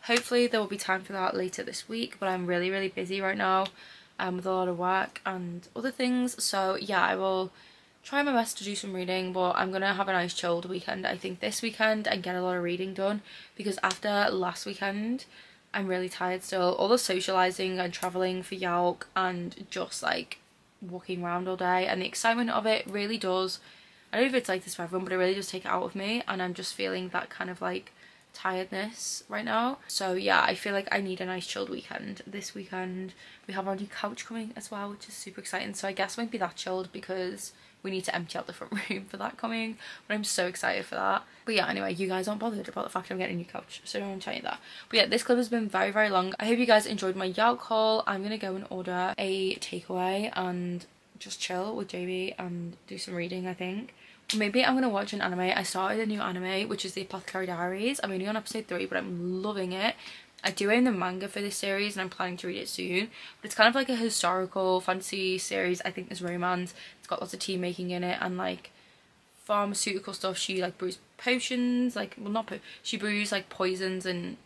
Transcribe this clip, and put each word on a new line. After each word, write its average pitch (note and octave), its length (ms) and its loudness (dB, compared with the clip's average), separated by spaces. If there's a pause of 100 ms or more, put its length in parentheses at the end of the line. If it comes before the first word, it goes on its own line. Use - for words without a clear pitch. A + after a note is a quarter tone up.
Hopefully A#3+ 380 4
there A#3 140 2
will G#3 80 0
be G#3 100 -4
time F#3+ 260 0
for G3+ 100 -10
that F#3+ 200 2
later F#3 300 -2
this - 240 -8
week, A#3 320 -4
but G3 80 0
I'm F#3 180 0
really, F3 240 2
really G3 200 0
busy F#3+ 320 -4
right F#3+ 160 0
now, F#3+ 300 4 (520)
um, F#3 160 0
with F3+ 100 -4
a F#3+ 60 2
lot F#3 160 4
of F3 100 0
work F#3 480 0
and F3 480 -6
other B3 180 -4
things. B3 520 0
So F#3+ 320 2
yeah, G3 260 2
I F#3+ 140 6
will F#3+ 380 2 (500)
try C#4+ 200 2
my C#4+ 100 4
best A3+ 240 2
to G3 80 -10
do G3+ 100 -2
some G3 180 -6
reading, F#3 380 0
but F3+ 200 4
I'm F#3+ 200 4
gonna G3 220 2
have F#3+ 160 2
a F#3+ 40 2
nice F3+ 200 2
chilled F3 320 0
weekend, F#3 420 -2
I - 80 2
think, F3+ 240 -6
this G#3+ 220 -2
weekend A3 480 2
and G3+ 120 0
get F3+ 140 -2
a F3+ 60 0
lot F3+ 160 2
of F3 60 0
reading F3+ 300 -2
done, G3 280 0 (340)
because G3+ 280 -2
after G3+ 460 2
last F3+ 360 -2
weekend G#3 580 -2 (500)
I'm G3 140 0
really F#3 220 0
tired F#3 340 -2
still. F3+ 300 4
All G3+ 160 4
the A#3+ 80 10
socialising F#3 840 2
and F3+ 140 0
travelling F#3 500 0
for F#3+ 120 -8
Yalk F3 480 2 (120)
and F3+ 540 -2
just, - 340 -4
like, - 360 -2 (400)
walking F3+ 440 -6
around F3 240 0
all F#3 100 0
day F#3 300 4
and F#3 160 2
the - 20 0
excitement A3+ 460 2
of G#3+ 160 2
it A3 180 2
really G3+ 320 -2
does, F#3 420 0 (540)
I G#3 40 0
don't B3 80 6
know C4+ 40 2
if B3+ 60 0
it's A#3+ 120 2
like F#3+ 160 0
this F3+ 120 -8
for F3 80 -6
everyone, F#3 220 -2
but F#3 60 -4
it F#3 60 2
really F#3 160 6
does G3 140 -2
take F#3 180 -6
it F#3+ 40 0
out F#3 120 2
of F#3 140 -4
me, G#3 320 0
and F#3+ 120 -2
I'm F3+ 140 0
just F#3 220 -6
feeling F#3 340 -2
that - 220 -4
kind F#3 180 -6
of, F3+ 140 -6
like, F#3 300 -4 (380)
tiredness F#3+ 960 -4
right G#3+ 180 -4
now. A#3 420 2
So F#3 260 0
yeah, F#3+ 300 6
I - 100 6
feel G3+ 200 -2
like G3 180 0
I G3+ 100 4
need F#3 180 -2
a F#3 60 -4
nice F#3 220 -4
chilled - 220 -4
weekend - 580 -8
this G3+ 260 -10
weekend. F#3 600 -6 (340)
We F#3+ 80 -8
have F#3+ 120 -2
our G3 80 0
new G3+ 120 -6
couch - 400 -6
coming A3+ 280 -8
as - 140 -12
well, G3+ 220 -6
which - 160 -14
is - 80 -14
super F#3+ 260 -12
exciting. G3+ 320 -4
So G3 140 -4
I G3 40 0
guess G3 240 0
it A#3 60 -4
won't A3+ 100 -4
be A#3+ 60 -4
that F3+ 180 -2
chilled F#3 360 -4
because F#3+ 600 -6 (280)
we F#3+ 100 -4
need F#3 120 -2
to F#3 120 -2
empty F3 220 -4
out - 80 -4
the F3 80 -10
front - 200 -8
<laughs> - 160 -4
room G3 160 -4
for G3 120 -12
that G3+ 200 -4
coming, A3+ 400 -4 (300)
but G#3 60 0
I'm G#3+ 100 0
so F#3 220 2
excited F3+ 400 0
for - 100 -6
that. F#3+ 280 2 (220)
But A3 100 0
yeah, F#3 120 4
anyway, F#3+ 260 0
you F#3 140 0
guys F#3 200 0
aren't G#3 140 -2
bothered G#3+ 260 -2
about - 160 -4
the - 60 -4
fact F#3 200 -4
I'm F#3+ 80 -4
getting F3+ 180 -2
a F3 40 0
new F3 60 -6
couch, - 400 -12
so - 140 -4
don't G3 200 -4
tell - 160 -6
you - 60 -4
that. - 180 -4 (300)
But A#3 80 4
yeah, G3 80 8
this A#3 180 2
clip A#3+ 140 6
has A#3+ 120 2
been A3+ 200 0
very, G3 220 2
very G#3+ 180 4
long. F#3 300 4
I G#3 60 -2
hope A#3+ 140 4
you B3 60 6
guys G#3+ 200 8
enjoyed F#3+ 300 0
my F#3 160 -2
Yalk A#3 280 4
haul. A3 460 4
I'm G3 180 0
gonna G#3+ 140 -2
go F#3+ 180 -4
and G3 140 -6
order F#3 480 0
a F#3+ 380 0
takeaway F#3 800 -2
and F3+ 520 -2 (320)
just - 220 -12
chill F#3+ 360 -2
with G3+ 120 -4
Jamie F#3 500 -4
and F3 400 -6 (100)
do F#3+ 100 -12
some F3+ 180 -8
reading, F3+ 320 -4
I F3+ 60 -4
think. F#3 400 -6 (420)
Maybe G#3+ 300 4
I'm C4 80 6
gonna C4 160 4
watch G3+ 240 0
an G3+ 80 -2
anime. F3+ 180 0 (160)
I F#3+ 80 2
started F#3+ 380 0
a A3+ 40 0
new G#3+ 140 0
anime, F#3 480 0
which G#3 160 -2
is F#3 120 -6
The G3 80 -4
Apothecary F#3+ 420 -6
Diaries. F#3 580 0
I'm G3 80 -2
only F#3+ 160 -2
on G#3+ 80 0
episode A3 320 -4
three, F3+ 180 -2
but F#3+ 120 -2
I'm F#3 440 -2
loving G3 300 -2
it. G3+ 240 0 (480)
I G3 80 2
do G3+ 200 2
own B3 120 6
the B3+ 80 6
manga F#3 360 -2
for G3+ 140 -6
this G3+ 140 -2
series G3+ 400 0
and F#3+ 60 -2
I'm F#3 80 -4
planning F3+ 280 -4
to F3+ 100 -8
read F#3 100 -4
it F#3 120 -6
soon, F3+ 400 -2 (320)
but - 40 -14
it's G#3 100 -6
kind A3 120 10
of A#3+ 80 6
like C4 140 2
a B3+ 60 2
historical F#3 840 2
fantasy F#3 580 0
series. F3+ 440 0
I F#3+ 100 -4
think F#3 180 -8
there's F3 120 -8
romance, F3+ 520 -2 (260)
it's - 80 -20
got - 140 -4
lots - 120 -6
of F#3 60 -10
tea F#3+ 180 -2
making F3+ 340 -2
in F3+ 120 -2
it F3+ 180 0
and, F3+ 160 -2
like, F#3 340 -4 (720)
pharmaceutical G3+ 720 0
stuff. F#3 240 -2
She, F#3 240 -2
like, F3+ 160 -2
brews F3+ 220 -4 (180)
potions, B3 800 2
like, G#3 220 -4
well, G3+ 140 -6
not A3 160 0
po-, E3 120 -6 (240)
she - 140 -4
brews, G#3 340 0
like, G3 180 -2
poisons F#3 560 0
and F3+ 400 -4